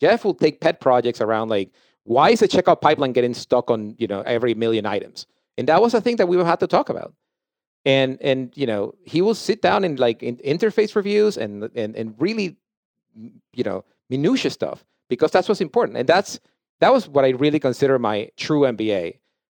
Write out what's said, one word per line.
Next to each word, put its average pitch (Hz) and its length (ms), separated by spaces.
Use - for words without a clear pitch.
Jeff 196 240
will 185 100
take - 260
pet 165 200
projects 123 400
around, 110 280
like, 101 220
"Why 139 280
is 233 100
the 202 80
checkout 180 340
pipeline 143 300
getting 123 200
stuck - 380
on, 107 280
you 113 80
know, 98 160
every 120 320
million 113 300
items?" 101 420
And 127 120
that 165 120
was 233 140
a 226 60
thing 240 160
that 202 100
we 175 100
had 175 240
to 180 60
talk 214 240
about. - 240
And, 135 340
and, 131 340
you 139 120
know, 107 280
he 170 180
will 214 120
sit - 280
down 196 220
and, 147 140
like, 120 240
in, 120 160
interface 214 560
reviews 208 440
and, 104 360
and, 110 220
and 110 220
really, 196 380
you 120 100
know, 95 200
minutia 160 400
stuff, - 340
because 139 220
that's 185 180
what's 208 120
important. 160 360
And 123 120
that's, - 320
that 202 120
was 254 160
what 139 160
I 131 60
really 147 300
consider 131 380
my 107 380
true 147 280
M 123 100
B 107 180
A. 85 280